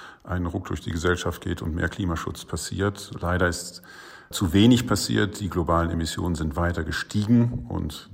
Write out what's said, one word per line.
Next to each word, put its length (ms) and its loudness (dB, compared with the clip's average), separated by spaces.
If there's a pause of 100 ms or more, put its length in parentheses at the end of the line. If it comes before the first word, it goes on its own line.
(240)
ein 220 -2
Ruck 220 -4
durch 120 -4
die 120 -6
Gesellschaft 500 0
geht 180 -4
und 140 -4
mehr 160 0
Klimaschutz 560 -4
passiert. 640 -4 (100)
Leider 260 2
ist 360 -4 (480)
zu 240 0
wenig 320 8
passiert. 540 0
Die 100 -4
globalen 400 2
Emissionen 460 -2
sind 200 -2
weiter 280 0
gestiegen 840 2
und 460 -6